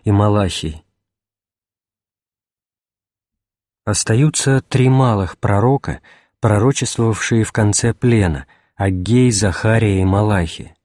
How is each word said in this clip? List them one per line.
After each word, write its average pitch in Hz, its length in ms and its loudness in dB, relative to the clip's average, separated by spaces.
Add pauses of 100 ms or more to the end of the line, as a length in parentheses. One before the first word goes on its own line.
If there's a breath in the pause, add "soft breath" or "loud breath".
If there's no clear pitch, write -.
и 107 80 0
Малахии. 101 720 -2 (3000)
Остаются 135 760 0
три 127 280 0
малых 120 500 0
пророка, 104 600 0 (380 soft breath)
пророчествовавшие 113 1040 0
в 107 80 -4
конце 110 420 0
плена: 98 540 0 (300 soft breath)
Аггей, 101 560 0
Захария 104 680 0
и 95 40 0
Малахия. 98 800 -2